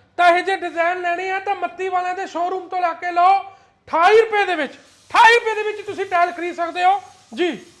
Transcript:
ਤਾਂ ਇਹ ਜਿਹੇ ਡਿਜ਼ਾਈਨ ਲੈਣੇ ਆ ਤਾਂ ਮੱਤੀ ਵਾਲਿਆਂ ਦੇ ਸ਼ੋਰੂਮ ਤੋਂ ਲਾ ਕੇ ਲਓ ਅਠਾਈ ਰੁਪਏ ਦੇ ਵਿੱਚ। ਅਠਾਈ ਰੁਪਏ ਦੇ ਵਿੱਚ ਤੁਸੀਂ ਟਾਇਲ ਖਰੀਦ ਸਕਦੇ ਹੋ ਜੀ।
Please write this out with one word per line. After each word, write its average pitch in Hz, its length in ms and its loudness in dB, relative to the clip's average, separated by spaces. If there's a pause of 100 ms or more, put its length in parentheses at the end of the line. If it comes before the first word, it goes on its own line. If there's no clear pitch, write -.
(180)
ਤਾਂ 349 200 6
ਇਹ 359 60 -2
ਜਿਹੇ 381 140 -2
ਡਿਜ਼ਾਈਨ 339 440 -4
ਲੈਣੇ 359 300 -4
ਆ 381 80 -4
ਤਾਂ 392 160 -4
ਮੱਤੀ 359 340 -8
ਵਾਲਿਆਂ 359 260 -4
ਦੇ 381 120 -8
ਸ਼ੋਰੂਮ 359 400 -6
ਤੋਂ 370 140 -6
ਲਾ 339 120 -2
ਕੇ 349 180 -8
ਲਓ 370 280 4
ਅਠਾਈ - 760 0
ਰੁਪਏ 440 280 2
ਦੇ 359 100 -4
ਵਿੱਚ। 294 180 -6
ਅਠਾਈ - 640 2
ਰੁਪਏ 453 200 0
ਦੇ 427 80 -4
ਵਿੱਚ 427 240 -6
ਤੁਸੀਂ 381 180 -8
ਟਾਇਲ 359 260 0
ਖਰੀਦ 349 240 -8
ਸਕਦੇ 339 280 -6
ਹੋ 381 180 2 (320)
ਜੀ। 285 260 -4 (220)